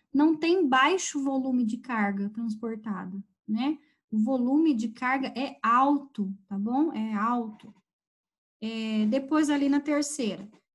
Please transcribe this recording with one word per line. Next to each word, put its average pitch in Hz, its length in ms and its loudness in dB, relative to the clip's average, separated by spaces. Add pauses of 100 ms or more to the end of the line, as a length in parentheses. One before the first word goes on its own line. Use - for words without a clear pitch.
(120)
não 311 240 4
tem 339 300 2
baixo 285 560 2
volume 262 420 0
de 220 140 -2
carga 202 520 -2
transportada, 214 920 -8 (260)
né? 254 300 -2 (320)
O 220 80 -4
volume 269 560 2
de 233 180 -2
carga 262 460 -2
é 262 240 -6
alto, 240 720 2 (140)
tá 202 100 -8
bom? 254 360 0
É 220 220 -6
alto. 220 600 -4 (880)
É, 220 460 -2
depois, 277 440 2
ali 285 180 2
na 285 120 4
terceira. 285 680 -2 (260)